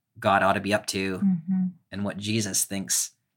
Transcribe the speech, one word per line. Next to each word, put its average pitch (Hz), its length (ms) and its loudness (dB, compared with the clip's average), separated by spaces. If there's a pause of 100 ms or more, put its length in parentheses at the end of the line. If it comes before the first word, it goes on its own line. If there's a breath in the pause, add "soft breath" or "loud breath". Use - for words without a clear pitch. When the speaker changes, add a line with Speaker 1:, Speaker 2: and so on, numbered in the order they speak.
(200)
Speaker 1:
God 98 240 4
ought 98 100 6
to 101 80 -2
be 101 120 0
up 107 140 0
to 95 320 -2
Speaker 2:
Mm-hmm. 180 460 0 (280)
Speaker 1:
and 98 120 -4
what 92 120 -4
Jesus 104 480 -2
thinks - 460 -4 (260)